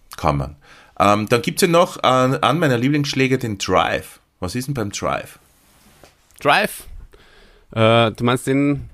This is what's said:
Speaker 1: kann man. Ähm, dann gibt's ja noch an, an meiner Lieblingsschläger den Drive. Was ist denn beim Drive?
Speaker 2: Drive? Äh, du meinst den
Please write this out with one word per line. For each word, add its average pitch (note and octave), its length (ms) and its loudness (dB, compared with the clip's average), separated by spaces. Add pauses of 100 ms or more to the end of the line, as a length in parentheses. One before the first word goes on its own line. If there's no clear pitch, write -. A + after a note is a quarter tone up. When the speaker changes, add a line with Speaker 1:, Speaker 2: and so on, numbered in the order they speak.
(180)
Speaker 1:
kann D2+ 180 -2
man. C#2 220 -8 (420)
Ähm, G#2 300 2
dann A#2+ 120 2
gibt's D#3+ 200 -6
ja F#3 80 2
noch E3+ 340 2
an, B2+ 320 2
an C3 240 0
meiner C3+ 180 2
Lieblingsschläger C3 600 0
den A2 200 -6
Drive. - 640 0 (220)
Was F#2 140 -6
ist B2+ 120 -6
denn C#3+ 60 -4
beim G#2+ 180 -6
Drive? - 480 -6 (1000)
Speaker 2:
Drive? E3 460 0 (840)
Äh, A2+ 380 4
du A#2 140 -4
meinst B2 220 0
den C#3 460 0